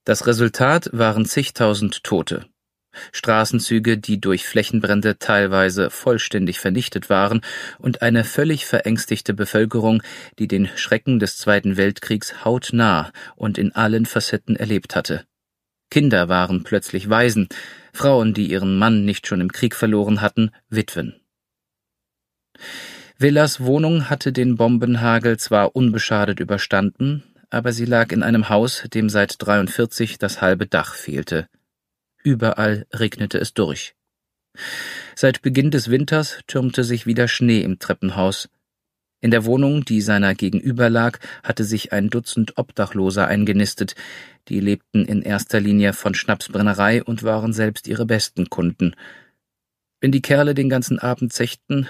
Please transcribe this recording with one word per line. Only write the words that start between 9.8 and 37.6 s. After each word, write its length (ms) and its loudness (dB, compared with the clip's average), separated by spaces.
die 80 -2
den 280 0
Schrecken 440 0
des 180 -2
Zweiten 400 0
Weltkriegs 680 -2
hautnah 680 2
und 240 -4
in 160 0
allen 320 2
Facetten 480 -2
erlebt 400 -4
hatte. 300 -4
Kinder 360 4
waren 360 0
plötzlich 460 -4
Waisen, 400 2
Frauen, 400 2
die 160 -2
ihren 300 0
Mann 240 4
nicht 240 -2
schon 140 -2
im 100 -2
Krieg 240 -2
verloren 460 0
hatten, 300 0
Witwen. 500 -6
Villas 420 4
Wohnung 500 2
hatte 220 -2
den 240 2
Bombenhagel 840 2
zwar 380 2
unbeschadet 640 0
überstanden, 840 -2
aber 240 -2
sie 100 -4
lag 300 2
in 100 2
einem 240 2
Haus, 360 0
dem 160 0
seit 300 0
dreiundvierzig 800 -2
das 220 -6
halbe 260 2
Dach 300 -4
fehlte. 540 -6
Überall 680 0
regnete 460 -2
es 140 -6
durch. 400 -2
Seit 280 2
Beginn 280 2
des 200 0
Winters 580 0
türmte 380 0
sich 200 -4
wieder 220 2
Schnee 340 2